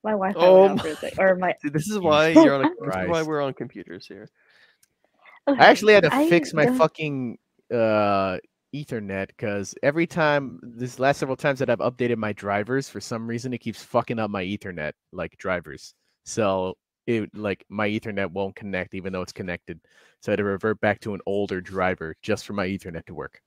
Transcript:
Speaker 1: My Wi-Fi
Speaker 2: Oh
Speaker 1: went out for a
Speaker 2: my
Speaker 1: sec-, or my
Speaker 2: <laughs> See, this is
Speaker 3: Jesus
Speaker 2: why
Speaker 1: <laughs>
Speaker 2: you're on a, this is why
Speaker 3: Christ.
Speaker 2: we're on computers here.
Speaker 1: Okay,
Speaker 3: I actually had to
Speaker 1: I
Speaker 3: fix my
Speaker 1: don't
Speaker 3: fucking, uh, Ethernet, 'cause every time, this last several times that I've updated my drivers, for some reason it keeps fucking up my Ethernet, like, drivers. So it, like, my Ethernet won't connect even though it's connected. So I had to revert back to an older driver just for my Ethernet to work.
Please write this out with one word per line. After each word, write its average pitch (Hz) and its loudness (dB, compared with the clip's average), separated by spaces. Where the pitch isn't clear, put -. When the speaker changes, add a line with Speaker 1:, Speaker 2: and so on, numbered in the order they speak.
Speaker 1:
My 220 -4
Wi-Fi 190 -2
Speaker 2:
Oh 190 10
Speaker 1:
went 190 2
out - 0
for 160 -4
a - -4
Speaker 2:
my - -14
Speaker 1:
sec-, - -8
or 190 4
my 180 -2
Speaker 2:
<laughs> - -20
See, 147 -4
this 151 -2
is 214 -6
Speaker 3:
Jesus 190 -2
Speaker 2:
why 156 6
Speaker 1:
<laughs> 165 2
Speaker 2:
you're 294 8
on 139 0
a, - 2
this 359 -2
is - -12
why 185 -2
Speaker 3:
Christ. 160 0
Speaker 2:
we're 151 -2
on 135 -2
computers - -14
here. 101 -18
Speaker 1:
Okay, 277 0
Speaker 3:
I 160 10
actually 214 8
had 202 8
to - 2
Speaker 1:
I 294 2
Speaker 3:
fix 170 2
my 151 2
Speaker 1:
don't - 0
Speaker 3:
fucking, 147 -2
uh, 104 2
Ethernet, 101 -8
'cause 101 -6
every 160 0
time, 147 -2
this 120 -10
last 139 2
several 131 -4
times 139 -2
that 127 0
I've 117 2
updated 120 -2
my 104 -4
drivers, 104 -4
for 101 -12
some 113 -10
reason 120 -6
it 113 -8
keeps - -10
fucking 120 -2
up 107 -2
my 95 -4
Ethernet, 90 -8
like, 85 -10
drivers. 82 -8
So 95 -2
it, 113 -2
like, 101 -6
my 104 -2
Ethernet 104 -4
won't 95 -6
connect 92 -8
even 95 -8
though 92 -6
it's 90 -12
connected. 87 -12
So - -8
I - 2
had 98 0
to 101 -2
revert 101 -2
back 104 0
to 104 -8
an 90 -10
older 95 -2
driver 90 -4
just 104 -4
for - -14
my 101 -4
Ethernet 92 -8
to 90 -18
work. 71 -14